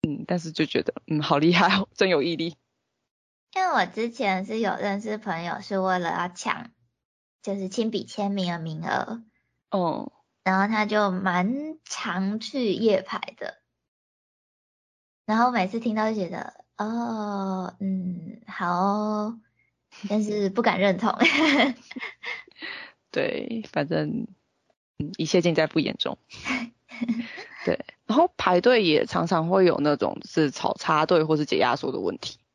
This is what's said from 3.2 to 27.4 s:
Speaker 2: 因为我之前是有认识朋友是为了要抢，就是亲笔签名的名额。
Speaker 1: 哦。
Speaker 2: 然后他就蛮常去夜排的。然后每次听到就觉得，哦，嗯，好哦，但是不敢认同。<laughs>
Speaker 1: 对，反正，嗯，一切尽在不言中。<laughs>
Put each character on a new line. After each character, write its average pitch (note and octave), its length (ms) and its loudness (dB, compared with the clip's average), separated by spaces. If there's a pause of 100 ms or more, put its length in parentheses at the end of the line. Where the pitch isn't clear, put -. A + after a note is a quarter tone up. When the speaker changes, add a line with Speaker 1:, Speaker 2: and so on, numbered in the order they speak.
Speaker 2:
因 F#4+ 60 0
为 F#4 60 2
我 A#3+ 180 2
之 A3+ 240 -4
前 G3 340 -2
是 A3 140 -6
有 A3+ 160 0
认 G3+ 260 -4
识 G#3+ 160 -6
朋 F3+ 280 -6
友 E3+ 160 -6
是 G3 180 -4
为 F#3 220 2
了 E3+ 100 -2
要 F3 180 -2
抢， - 440 -6 (680)
就 G3+ 140 -6
是 G3 140 -6
亲 A3 240 -2
笔 F#3+ 120 -4
签 G3+ 280 -4
名 F#3 180 -2
的 E3+ 80 -6
名 D#3+ 260 -8
额。 - 380 -4 (480)
Speaker 1:
哦。 F3 400 -2 (320)
Speaker 2:
然 F#3+ 180 2
后 G3 60 4
他 G#3+ 200 0
就 G#3 260 2
蛮 G3 720 -2
常 G3 560 -4
去 B3 320 -2
夜 A3+ 280 4
排 - 200 -8 (160)
的。 - 220 -10 (1700)
然 G#3+ 140 0
后 B3 140 4
每 F#3+ 160 2
次 A3+ 100 -4
听 A3+ 160 -2
到 A3 160 2
就 A3 60 -2
觉 F3+ 120 -2
得， - 360 -12 (140)
哦， G#3 1000 -4
嗯， F3+ 680 -6
好 F3 240 -4
哦， G#3+ 680 0 (680)
但 G#3+ 160 2
是 G#3 260 0
不 G3 100 -2
敢 A3+ 200 4
认 F#3+ 180 4
同。 A3 180 0 (880)
<laughs> - 1040 -14
Speaker 1:
对， - 500 -2 (100)
反 D3 140 0
正， D#3 400 -2 (720)
嗯， D3+ 180 -6
一 E3 80 -2
切 F3 160 4
尽 E3+ 140 2
在 D#3 140 2
不 - 100 0
言 - 180 0
中。 - 220 -6 (720)
<laughs> - 720 -6